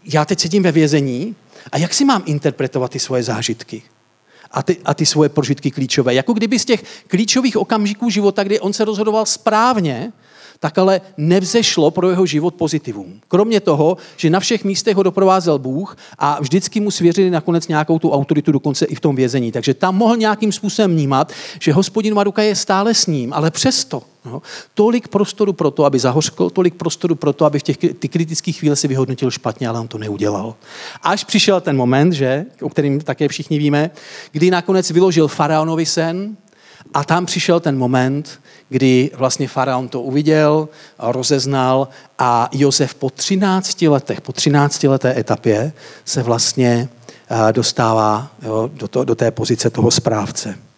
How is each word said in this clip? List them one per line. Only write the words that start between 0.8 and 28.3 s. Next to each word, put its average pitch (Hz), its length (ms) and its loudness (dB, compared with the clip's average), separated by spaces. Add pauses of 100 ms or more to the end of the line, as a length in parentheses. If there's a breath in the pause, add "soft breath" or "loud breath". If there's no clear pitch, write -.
a 139 60 -4
jak 165 160 -2
si 285 100 2
mám 240 220 2
interpretovat 135 640 -2
ty 135 80 -8
svoje 127 240 -2
zážitky 110 600 -6 (680 soft breath)
a 135 120 -4
ty, 180 220 0
a 147 100 0
ty 151 120 -2
svoje 151 220 2
prožitky 143 420 -2
klíčové? 127 440 0
Jako 131 180 0
kdyby 220 260 0
z - 60 -4
těch 240 200 0 (220 loud breath)
klíčových 233 500 0
okamžiků 214 540 -2
života, 202 340 0
kdy 196 160 0
on 196 120 -2
se 220 120 0
rozhodoval 214 420 -2
správně, 214 840 0 (480 loud breath)
tak 156 180 -2
ale 190 220 4 (160 loud breath)
nevzešlo 170 760 2
pro 180 200 0
jeho 180 160 2
život 151 280 -2
pozitivum. 107 760 -6
Kromě 208 320 2
toho, 160 360 2 (200 loud breath)
že 156 140 0
na 185 100 2
všech 214 240 -2
místech 196 320 0
ho 196 60 2
doprovázel 185 560 2
Bůh 131 380 -6 (220 loud breath)
a 143 220 0
vždycky 165 400 0
mu 208 100 -2
svěřili 180 400 2
nakonec 170 380 -2
nějakou 156 300 0
tu 160 120 0
autoritu, 147 420 0
dokonce 143 320 0
i 151 100 -4
v - 60 -12
tom 143 160 0
vězení. 127 360 0
Takže 131 220 0
tam 190 220 0
mohl 233 200 4
nějakým 214 360 0
způsobem 202 380 0
vnímat, 139 420 0 (280 loud breath)
že 156 120 2
Hospodinova 202 520 0
ruka 208 180 0
je 208 140 2
stále 202 380 0
s - 120 0
ním, 131 260 -2
ale 160 180 0
přesto, - 520 -2 (220)
no, 127 180 -10 (320 loud breath)
tolik 233 340 2
prostoru 202 440 0
pro 156 180 0
to, 151 140 2
aby 139 140 4
zahořkl, 147 520 0
tolik 180 240 0
prostoru 170 400 -2
pro 147 180 0
to, 160 120 0
aby 147 140 4
v - 40 -4
těch, 147 140 -2
ty 147 320 -4
kritických 160 500 -4